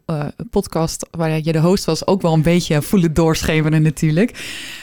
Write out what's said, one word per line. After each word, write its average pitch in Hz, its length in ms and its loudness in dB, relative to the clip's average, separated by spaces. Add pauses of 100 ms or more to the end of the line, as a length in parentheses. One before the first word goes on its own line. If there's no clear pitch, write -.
eh, 147 180 -4 (260)
podcast, - 600 -2
waar 160 320 -2
je 160 100 -2
de 160 80 0
host 180 240 2
was, 160 220 -2
ook 185 160 0
wel 165 100 2
een 160 100 2
beetje 170 400 2
voelen 170 320 2
doorschemeren 156 680 2
natuurlijk. 156 600 0 (380)